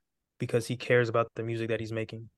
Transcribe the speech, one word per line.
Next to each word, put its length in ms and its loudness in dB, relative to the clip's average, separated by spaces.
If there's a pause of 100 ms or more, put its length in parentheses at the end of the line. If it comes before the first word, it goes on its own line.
(380)
because 300 -2
he 80 -2
cares 320 4
about 260 2
the 80 -6
music 280 -4
that 100 0
he's 100 -8
making. 480 -6